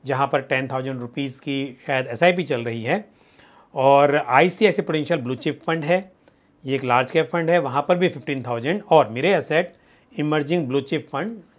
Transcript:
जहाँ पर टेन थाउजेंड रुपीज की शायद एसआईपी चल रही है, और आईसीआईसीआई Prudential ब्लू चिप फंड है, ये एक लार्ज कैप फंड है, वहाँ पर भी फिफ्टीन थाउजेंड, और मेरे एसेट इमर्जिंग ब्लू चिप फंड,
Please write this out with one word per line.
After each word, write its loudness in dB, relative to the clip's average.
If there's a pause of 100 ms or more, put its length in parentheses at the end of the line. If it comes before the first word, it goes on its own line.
जहाँ 0
पर 0
टेन -2
थाउजेंड -6
रुपीज -8
की -6
शायद -2
एसआईपी 2
चल -2
रही -6
है, -4 (680)
और 6
आईसीआईसीआई 2
Prudential -2
ब्लू -4
चिप -6
फंड -2
है, 0 (540)
ये -2
एक -4
लार्ज 2
कैप 0
फंड -2
है, 4
वहाँ -2
पर 4
भी 0
फिफ्टीन -6
थाउजेंड, -4
और 6
मेरे 0
एसेट -2 (440)
इमर्जिंग -2
ब्लू 0
चिप -6
फंड, -8 (220)